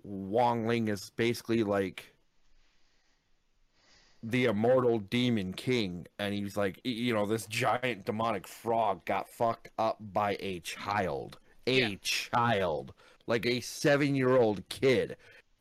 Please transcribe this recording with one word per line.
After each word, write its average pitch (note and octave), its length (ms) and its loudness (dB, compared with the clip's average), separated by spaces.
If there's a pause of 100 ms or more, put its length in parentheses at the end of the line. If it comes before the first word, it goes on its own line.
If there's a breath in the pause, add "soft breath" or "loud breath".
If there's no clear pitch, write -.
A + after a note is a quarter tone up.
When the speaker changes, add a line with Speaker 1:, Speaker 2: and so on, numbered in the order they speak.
Speaker 1:
Wong A2 600 0
Ling A2+ 220 0
is G#2 280 -6
basically, A#2 480 0
like, G2+ 480 -2 (2000 soft breath)
the B2 240 0
immortal A#2 520 4
demon G#2+ 560 0
king, G2+ 520 -2 (120)
and G2+ 160 -2
he's G2+ 220 -6
like, G2+ 280 -2
y-, B2+ 60 -4
you A#2 240 -2
know, G#2 100 0
this A2 220 -2
giant A#2+ 580 -2
demonic A2 420 -4
frog A2 600 -2
got G2 240 -2
fucked - 480 -2
up A2 180 0 (160)
by G#2 280 0
a F2+ 200 -6
child. F2 800 -4 (280 soft breath)
A C3 120 2 (120)
Speaker 2:
Yeah. G2 120 -6
Speaker 1:
child. F#2+ 880 0 (340 soft breath)
Like A2+ 200 0
a B2 140 0
seven-year-old C3 1080 4
kid. A#2+ 480 2 (440 loud breath)